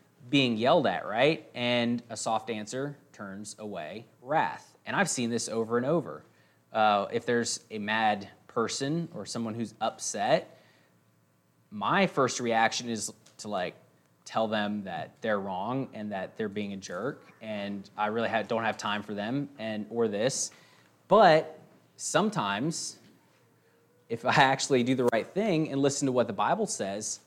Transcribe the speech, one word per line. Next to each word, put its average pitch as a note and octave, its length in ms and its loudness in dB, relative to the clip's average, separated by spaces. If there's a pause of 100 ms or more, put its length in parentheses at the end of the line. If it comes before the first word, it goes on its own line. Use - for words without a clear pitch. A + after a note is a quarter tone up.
(280)
being B2+ 280 4
yelled C3+ 280 4
at, F2+ 220 0
right? C3+ 480 2
And A#2+ 560 0
a A2+ 40 -10
soft A2+ 360 -4
answer B2 440 -6 (180)
turns G2+ 440 -14
away G2+ 480 -10 (160)
wrath. B2+ 640 -2
And A#2 100 -4
I've F3+ 140 2
seen A#2 220 0
this A#2 180 -2
over A2+ 280 0
and B2+ 100 0
over. C3 360 -2 (480)
Uh, G#2+ 400 4
if A#2 140 -2
there's A#2+ 360 0 (100)
a A2 80 -8
mad G#2+ 500 0 (180)
person C#3+ 680 -2
or G2+ 100 -10
someone A2+ 300 -6
who's A2+ 260 -6
upset, A2+ 800 -2 (1120)
my B2+ 340 2
first C3+ 340 2
reaction A2+ 500 2
is A2 220 -4 (280)
to, A2 100 -12
like, F2+ 260 -4 (480)
tell A2+ 240 0
them G#2 380 -2
that E2 340 -8
they're G#2+ 200 0
wrong G2 540 -4
and G#2+ 200 -8
that F#2 240 -6
they're A2 100 -2
being G2+ 240 -4
a G2 60 -8
jerk, F#2+ 500 -8 (140)
and G2+ 560 -8
I G#2 100 0
really A2 220 0
ha-, A2 140 0
don't A2+ 200 -2
have A2 140 0
time G#2 260 -2
for G#2+ 100 -8
them B2 360 -4 (100)
and, G#2+ 300 -6
or A#2 180 2
this. G#2+ 440 -2 (580)
But F3+ 500 6 (380)
sometimes, D3 1000 -2 (1120)
if A2+ 160 -8
I B2 80 2
actually C3+ 520 6
do B2+ 120 2
the B2 160 4
right A2+ 160 2
thing F3 420 0
and C#3 120 0
listen C#3 240 2
to C3 80 2
what A#2+ 140 4
the A#2 60 -4
Bible B2+ 320 0
says, G#2 600 -4